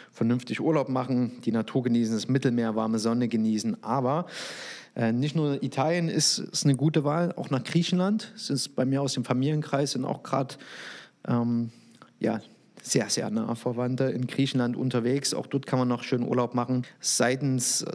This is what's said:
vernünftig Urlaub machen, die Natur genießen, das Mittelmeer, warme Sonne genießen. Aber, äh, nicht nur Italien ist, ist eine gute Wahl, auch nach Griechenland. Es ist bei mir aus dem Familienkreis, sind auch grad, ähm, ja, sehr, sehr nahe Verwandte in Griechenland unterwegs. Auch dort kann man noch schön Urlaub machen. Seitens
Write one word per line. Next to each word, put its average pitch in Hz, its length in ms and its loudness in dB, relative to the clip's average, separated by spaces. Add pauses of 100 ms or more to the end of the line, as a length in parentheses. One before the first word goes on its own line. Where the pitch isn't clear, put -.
(120)
vernünftig 120 500 0
Urlaub 151 260 2
machen, 127 560 0
die - 80 0
Natur 120 320 0
genießen, 117 320 2
das 104 140 -4
Mittelmeer, 120 460 2
warme 110 240 0
Sonne 117 280 2
genießen. 110 560 0
Aber, 135 440 0 (680)
äh, 117 160 2
nicht 135 240 0
nur 147 260 2
Italien 160 460 0
ist, - 320 4
ist - 240 -6
eine 139 140 6
gute 156 260 2
Wahl, 165 320 0
auch - 140 -8
nach 127 160 0
Griechenland. 185 680 2
Es - 160 -10
ist 139 200 -2
bei 131 160 0
mir 135 160 2
aus 135 140 -2
dem 123 100 -2
Familienkreis, 139 640 0
sind 131 140 -2
auch - 180 -6
grad, 135 340 -2 (720)
ähm, 117 440 2 (500)
ja, 110 180 0 (440)
sehr, 104 260 0
sehr - 200 -2
nahe 110 280 -2
Verwandte 123 480 -2
in 127 220 -2
Griechenland 131 500 0
unterwegs. 127 560 0
Auch - 140 -4
dort 135 180 -2
kann - 120 0
man 127 120 2
noch 120 140 -2
schön 123 200 0
Urlaub 120 300 0
machen. 123 320 0 (160)
Seitens 131 800 0 (120)